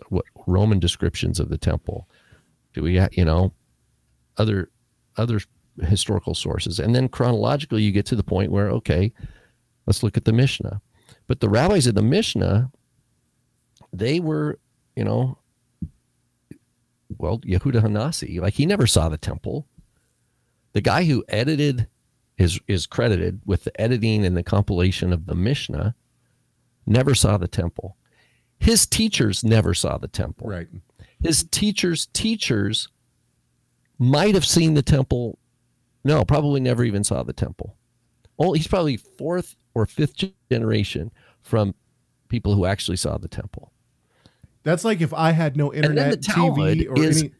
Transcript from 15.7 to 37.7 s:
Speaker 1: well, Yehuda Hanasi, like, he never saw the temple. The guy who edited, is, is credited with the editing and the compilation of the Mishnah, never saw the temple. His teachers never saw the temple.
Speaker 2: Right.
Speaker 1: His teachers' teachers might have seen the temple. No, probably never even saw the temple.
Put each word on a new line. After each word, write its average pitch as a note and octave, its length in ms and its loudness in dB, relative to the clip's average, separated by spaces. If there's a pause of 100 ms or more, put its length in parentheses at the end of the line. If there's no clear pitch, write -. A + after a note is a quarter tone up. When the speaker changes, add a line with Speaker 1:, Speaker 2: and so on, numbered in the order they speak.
Speaker 1:
well, F#2+ 220 -4
Yehuda A2 420 0
Hanasi, G#2 580 -2
like, F#2+ 140 0
he C#3+ 120 2
never F3+ 200 2
saw D#2+ 220 2
the D#2 100 -4
temple. - 480 -6 (1080)
The - 80 0
guy A#2 240 2
who D3 240 2
edited, C3+ 600 0 (500)
is, F2+ 280 2
is F#2 200 -2
credited F#2 580 0
with F#2+ 200 -2
the - 160 -8
editing A2 440 0
and F2+ 120 0
the F2 60 0
compilation F#2 680 0
of E2+ 140 -2
the E2 80 -6
Mishnah, A2 600 -2 (920)
never B2+ 280 4
saw G#2 220 2
the F2 120 -2
temple. - 480 -6 (640)
His A3 280 4
teachers - 580 0
never G#2+ 300 4
saw - 240 -2
the - 100 -10
temple. - 400 -6
Speaker 2:
Right. F2 200 -10 (540)
Speaker 1:
His D#3+ 220 2
teachers' F#3+ 720 -2
teachers A2 720 -2 (1120)
might D3 360 4
have F3+ 120 2
seen D#3+ 280 2
the C#3+ 80 4
temple. B2+ 560 0 (640)
No, C#3+ 200 2
probably C#3+ 360 2
never B2 220 0
even G2+ 220 0
saw - 180 -2
the C2 120 -8
temple. - 420 -8 (640)